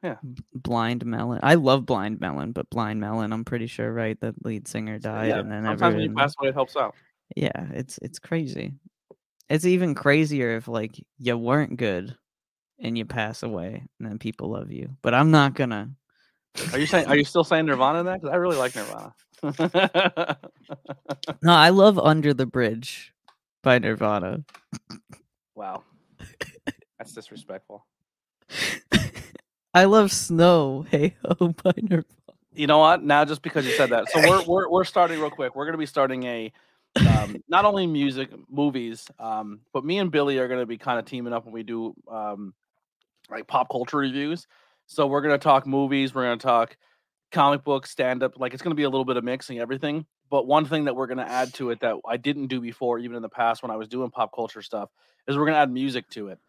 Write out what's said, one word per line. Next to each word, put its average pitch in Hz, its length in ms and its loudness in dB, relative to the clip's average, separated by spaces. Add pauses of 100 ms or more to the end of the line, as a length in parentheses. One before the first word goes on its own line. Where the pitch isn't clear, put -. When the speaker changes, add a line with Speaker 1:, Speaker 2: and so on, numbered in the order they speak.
Speaker 1:
Yeah. 175 200 -8
Speaker 2:
B-, 127 200 -16 (120)
Blind 120 500 -2
Melon. 117 380 -6
I 147 120 6
love 135 320 4
Blind 107 340 -4
Melon, 76 320 -6
but - 180 -8
Blind 107 300 -6
Melon, 107 320 -4
I'm 113 120 -6
pretty 117 220 -8
sure, 117 260 -6
right, 113 280 -4
the 110 140 -6 (100)
lead 110 240 -8
singer 110 320 -8
Speaker 1:
So, - 80 -8
Speaker 2:
died 110 200 -4
Speaker 1:
yeah, 110 120 0
Speaker 2:
and 107 100 -8
then 104 140 -6
Speaker 1:
sometimes 107 300 0
when 107 100 -2
you 110 60 -4
Speaker 2:
everyone 110 60 -6
Speaker 1:
pass 143 240 0
away, 139 100 0
it 131 40 -6
helps 135 220 -2
out. 120 180 -2 (420)
Speaker 2:
Yeah, - 360 -4
it's, - 300 -10
it's - 160 -14
crazy. 156 540 -8 (800)
It's 156 160 0
even 180 280 2
crazier 143 640 0
if, 113 120 -10
like, 113 360 -8 (140)
you 120 200 0
weren't 127 380 0
good 104 400 -4 (640)
and 117 180 -6
you 113 60 -6
pass 110 380 -6
away 110 420 -8 (140)
and 117 100 -10
then 107 100 -10
people 110 320 -8
love 101 220 -8
you. - 300 -12
But 117 120 0
I'm 147 160 6
not 143 240 6
gonna 117 360 -4 (800)
Speaker 1:
Are 131 60 -2
you 151 80 0
saying, 170 200 2
are 139 100 4
you 156 80 4
still 165 200 2
saying 160 220 2
Nirvana 139 340 2
in 175 60 -2
that? 185 140 -6
'Cause 156 100 -8
I 160 60 0
really 175 200 0
like 127 180 -2
Nirvana. 107 400 -10 (280)
<laughs> 180 1080 0 (920)
Speaker 2:
No, 170 100 6
I 160 180 8
love 196 300 8
Under 151 340 4
the 127 120 0
Bridge 117 680 -4 (480)
by 127 160 6
Nirvana. 104 680 -2 (1080)
Speaker 1:
Wow. 95 300 -12 (1120)
That's 110 140 -16
disrespectful. 104 720 -18 (640)
Speaker 2:
<laughs> - 1300 -6
I 180 100 10
love 202 260 6
Snow, 165 760 4
<laughs> - 40 -6
Hey 151 340 2
Ho 175 240 2 (140)
by 185 140 2
Nirvana. 185 280 0 (500)
Speaker 1:
You 151 120 -2
know 151 120 8
what? 160 260 8
Now, 147 200 6
just 147 180 -6
because 147 240 -2
you 135 60 0
said 135 180 2
that. 117 200 0
So 165 100 2
we're, 175 220 8
we're, 175 260 0
we're 180 160 2
starting 165 360 0
real 151 100 -2
quick. 131 240 -6
We're 139 120 -6
gonna 160 120 -6
be 156 80 -4
starting 131 380 0
a, 117 280 -8 (540)
um, 104 380 2
Speaker 2:
<laughs> - 40 -20
Speaker 1:
not 196 160 4
only 196 220 2
music, 139 440 -2 (200)
movies, 131 560 -2 (140)
um, 110 400 -8 (120)
but 135 120 -4
me 175 140 -2
and 190 120 0
Billy 143 280 2
are 127 100 0
gonna 127 180 -2
be 113 120 -8
kinda 120 240 -4
teaming 120 300 -8
up 117 120 -6
when 113 100 -20
we 113 80 -10
do, 113 320 -8 (160)
um, 104 440 -10 (760)
like, 107 160 -14
pop 127 240 -2
culture 127 280 -4
reviews. 143 480 -4 (400)
So 147 200 0
we're 139 160 0
gonna 143 160 2
talk 135 280 4
movies, 139 480 0
we're 131 100 -2
gonna 120 140 -2
talk 117 380 2 (560)
comic 143 320 2
books, 139 260 -2
stand-up. 127 480 -2
Like, 127 160 -6
it's 131 80 -14
gonna 170 140 -2
be 147 80 0
a 135 60 0
little 131 160 0
bit 127 120 -2
of 117 60 -6
mixing 127 360 -8
everything. 147 460 -6 (240)
But 135 160 2
one 147 200 4
thing 151 200 -2
that 127 100 -2
we're 131 120 -4
gonna 127 200 -6
add 131 260 -2
to 127 160 -4
it 113 100 -6
that 113 160 -2 (120)
I 117 100 -2
didn't 139 300 -4
do 127 120 -4
before, 117 380 -4
even 120 180 -10
in 117 60 -10
the 110 80 -10
past 117 320 -2
when 120 80 -8
I 110 60 -6
was 110 120 -10
doing 123 220 -6
pop 110 240 -4
culture 110 280 -8
stuff, 101 280 -10 (380)
is 139 100 0
we're 151 80 2
gonna 156 120 2
add 143 140 4
music 127 380 -4
to 101 180 -12
it. 92 100 -16 (100)